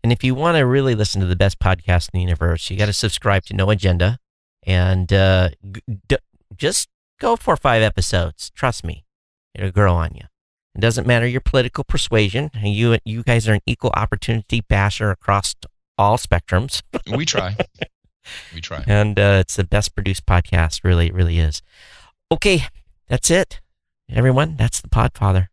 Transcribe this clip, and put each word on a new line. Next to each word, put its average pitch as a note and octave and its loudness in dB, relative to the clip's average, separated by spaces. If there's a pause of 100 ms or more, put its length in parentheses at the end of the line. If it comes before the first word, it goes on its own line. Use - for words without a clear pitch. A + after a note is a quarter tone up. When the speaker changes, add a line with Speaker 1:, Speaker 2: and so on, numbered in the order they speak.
Speaker 1:
And A#2 2
if - 0
you B2+ 0
wanna D#3 2
really C3+ 2
listen G#2 -2
to F2+ 0
the F2+ 0
best G2 0
podcast F2+ 0
in F#2 -2
the F2+ 0
universe, E2+ -2
you G2+ -6
gotta G#2 0
subscribe G2 -2
to - -12
No G2 0
Agenda, F#2+ 2 (480)
and, F#2 2
uh, F#2+ 4 (220)
g-, G2+ -16 (260)
d-, C3+ 0 (400)
just - -4 (320)
go A#3 0
four - -2
or D#3+ 2
five A#2 2
episodes. F2+ -2
Trust - -4
me, - -10 (500)
it'll F#2+ -4
grow G2 4
on E2 -2
you. - -18 (520)
It F#2+ -4
doesn't A2+ 0
matter A#2+ 2
your B2+ -4
political C3 0
persuasion. A2+ 0 (120)
You, A2 2
you A2+ -6
guys A#2 2
are G#2+ 2
an G2+ 0
equal - -2
opportunity A2+ -4
basher G2+ 0
across - -2 (420)
all G2+ 4
spectrums. - -2 (260)
<laughs> G#2+ -4
Speaker 2:
We D3+ -2
try. G2 -4 (1000)
We E2 -12
try. D2+ -10
Speaker 1:
And, G#2 2
uh, G2+ 4
it's - -2
the G2+ 0
best - -2
produced F#2+ -4
podcast. E2+ 0
Really, E2+ 4
it E2 -4
really E2+ 2
is. D#2 0 (680)
Okay, E3 2 (440)
that's - -2
it, F3 0 (480)
everyone. C3 2
That's A#2 -2
the - -18
Podfather. G2 0